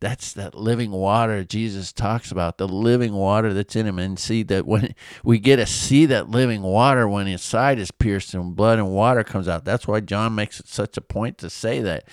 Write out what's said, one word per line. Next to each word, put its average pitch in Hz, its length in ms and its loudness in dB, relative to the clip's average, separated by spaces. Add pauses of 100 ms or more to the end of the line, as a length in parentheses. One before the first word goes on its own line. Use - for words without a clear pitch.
That's - 320 -6
that 98 200 -10
living 117 380 -2
water 101 540 0
Jesus 101 480 -6
talks 113 360 -2
about, 87 280 -2
the 98 100 -2
living 113 460 2
water 101 400 0
that's 98 240 -4
in 110 100 0
him. 92 120 -4
And 92 200 -4
see 110 240 -2
that 95 240 -2
when 107 260 -2 (300)
we 117 160 6
get 127 160 6
to 117 100 4
see 143 420 4
that 110 220 2
living 117 320 0
water 113 460 4
when 101 180 0
his 95 160 -4
side 131 380 0
is 95 100 -6
pierced 98 440 -2
and 90 200 -4
blood 110 260 4
and 95 120 -2
water 113 320 4
comes 95 240 -4
out. 82 160 -2
That's 107 240 -2
why 107 140 0
John 107 340 -2
makes 104 240 -6
it - 80 -20
such - 300 -6
a - 40 -10
point - 360 -6
to - 120 -12
say 120 300 -4
that. 92 340 -4